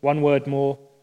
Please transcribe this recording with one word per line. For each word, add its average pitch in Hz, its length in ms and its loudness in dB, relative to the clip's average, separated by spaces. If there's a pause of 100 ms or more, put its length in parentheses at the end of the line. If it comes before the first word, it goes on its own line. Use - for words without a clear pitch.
one 143 220 0
word 143 240 2
more. 139 320 -2 (240)